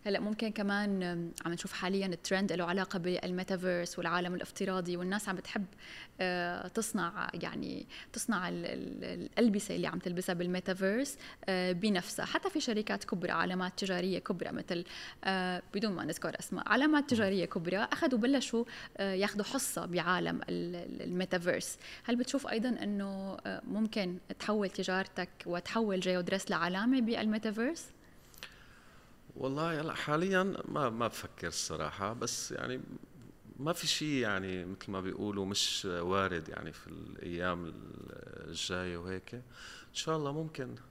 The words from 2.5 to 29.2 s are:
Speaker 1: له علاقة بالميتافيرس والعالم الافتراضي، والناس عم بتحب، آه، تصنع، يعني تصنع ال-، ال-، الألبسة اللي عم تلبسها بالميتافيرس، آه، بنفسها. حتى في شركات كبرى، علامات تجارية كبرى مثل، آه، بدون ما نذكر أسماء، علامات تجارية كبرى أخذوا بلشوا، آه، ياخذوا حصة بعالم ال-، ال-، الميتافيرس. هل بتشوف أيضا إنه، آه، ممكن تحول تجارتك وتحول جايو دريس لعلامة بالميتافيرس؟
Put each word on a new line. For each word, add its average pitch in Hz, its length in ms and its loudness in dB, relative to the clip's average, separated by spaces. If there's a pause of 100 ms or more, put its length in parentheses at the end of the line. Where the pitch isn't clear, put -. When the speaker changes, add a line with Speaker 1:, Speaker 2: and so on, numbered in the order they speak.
Speaker 1:
له 170 120 2
علاقة 185 340 0
بالميتافيرس 180 1000 0
والعالم 175 360 2
الافتراضي، 185 640 0
والناس 190 320 0
عم 185 60 0
بتحب، 185 300 -2 (560)
آه، 180 460 0
تصنع، 175 680 0
يعني - 540 -4 (260)
تصنع 185 360 0
ال-، 175 160 -2
ال-، - 380 -4
الألبسة 202 720 2
اللي 175 120 2
عم 170 120 -2
تلبسها 180 340 -2
بالميتافيرس، 185 840 2 (280)
آه، 185 260 2
بنفسها. 185 540 2
حتى - 240 0
في 320 120 0
شركات 214 420 0
كبرى، 180 280 -2
علامات 180 480 0
تجارية 185 400 0
كبرى - 320 -4
مثل، 175 320 -4 (400)
آه، 185 380 2 (120)
بدون 208 180 0
ما 175 140 -2
نذكر 160 340 -4
أسماء، - 300 -4
علامات 285 400 6
تجارية 196 360 6
كبرى 185 320 0
أخذوا 247 420 4
بلشوا، 240 460 4 (320)
آه، 196 160 2
ياخذوا 202 320 2
حصة 175 400 -2
بعالم 175 640 2
ال-، 175 260 -2
ال-، - 260 -8
الميتافيرس. 180 760 0 (260)
هل 240 120 2
بتشوف 262 320 0
أيضا 226 220 2
إنه، 196 760 -2
آه، - 220 -4
ممكن 202 500 0 (220)
تحول 208 300 2
تجارتك 185 600 -2 (160)
وتحول 185 540 2
جايو 180 220 4
دريس 190 300 0
لعلامة 190 500 4
بالميتافيرس؟ 220 840 2 (1500)